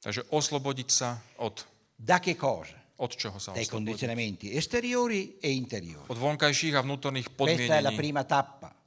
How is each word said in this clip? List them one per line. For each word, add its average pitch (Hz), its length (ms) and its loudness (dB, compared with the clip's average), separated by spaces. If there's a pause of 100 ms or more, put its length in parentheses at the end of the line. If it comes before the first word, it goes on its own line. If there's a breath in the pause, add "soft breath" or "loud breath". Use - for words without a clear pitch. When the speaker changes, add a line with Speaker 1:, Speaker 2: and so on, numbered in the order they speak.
Speaker 1:
Takže 113 320 -4
oslobodiť 139 560 0
sa 120 240 2 (320)
od 117 160 -8 (320)
Speaker 2:
Da 180 240 4
che 175 160 0
cosa? 107 400 -2 (240)
Speaker 1:
Od 127 160 -2
čoho 101 240 -6
sa 95 160 -10
Speaker 2:
Dai 113 80 -2
Speaker 1:
oslobodiť? 110 80 -2
Speaker 2:
condizionamenti 110 800 -4
esteriori 240 880 0
e 151 160 0
interiori. 90 560 -6
Speaker 1:
Od 117 80 -4
vonkajších 147 560 2
a 135 80 4
vnútorných 135 480 -4
Speaker 2:
Questa 151 480 4
è 147 40 4
la 139 80 4
Speaker 1:
podmienení. 107 60 -2
Speaker 2:
prima 143 300 0
tappa. - 480 0 (120)